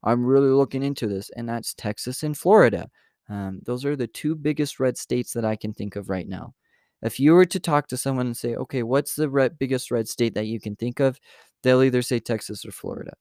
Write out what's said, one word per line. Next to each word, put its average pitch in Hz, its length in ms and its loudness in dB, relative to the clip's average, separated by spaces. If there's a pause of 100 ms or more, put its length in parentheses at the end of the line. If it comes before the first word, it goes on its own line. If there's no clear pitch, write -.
I'm 120 220 2
really 139 240 6
looking 135 320 2
into 139 240 -4
this," 101 300 -4
and 117 120 -8
that's 117 240 -6
Texas - 500 -6
and 151 140 -4
Florida. 143 540 6 (400)
Um, 98 340 -6
those 123 220 -4
are 147 100 -2
the 127 100 -4 (140)
two 151 140 -2
biggest 147 440 -4
red 131 200 0
states - 340 -4
that 113 200 -2
I 110 40 -2
can 107 160 -6
think 101 240 -8
of 98 140 -8
right 92 180 -4
now. 92 240 -12 (480)
If - 180 -4
you 143 140 6
were 180 140 8
to 180 140 -6
talk 147 280 0
to 131 80 -6
someone 131 300 -2
and 120 100 -4
say, 120 200 -4
"Okay, 123 260 -4
what's 131 320 -2
the 147 160 -2
red, 135 280 0
biggest 131 320 -2
red 117 160 0
state 117 280 -2
that 110 180 -2
you 113 80 -4
can 104 160 -8
think 120 240 -4
of?" 135 180 2 (440)
They'll 127 200 6
either 127 200 4
say 120 180 -2
Texas 110 460 -6
or - 60 -14
Florida. - 480 -10